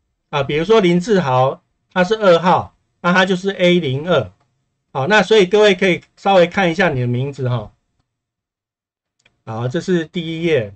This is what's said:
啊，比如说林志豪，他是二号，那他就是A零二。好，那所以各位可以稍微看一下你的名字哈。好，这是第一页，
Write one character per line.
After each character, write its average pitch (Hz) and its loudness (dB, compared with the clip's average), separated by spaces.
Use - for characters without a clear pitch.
啊， 143 -4
比 147 -6
如 160 -2
说 220 2
林 175 2
志 196 0
豪， 131 0
他 185 -2
是 190 0
二 185 4
号， 160 -2
那 175 -2
他 185 2
就 190 -2
是 190 -6
A 180 2
零 147 -4
二。 127 0
好， 139 -4
那 220 2
所 220 2
以 190 6
各 208 0
位 208 4
可 190 0
以 160 -2
稍 196 0
微 170 6
看 175 -2
一 - -4
下 180 0
你 131 -4
的 123 -2
名 131 -4
字 127 -6
哈。 113 -6
好， 113 -8
这 165 -4
是 170 -2
第 175 -8
一 160 -8
页， 120 -2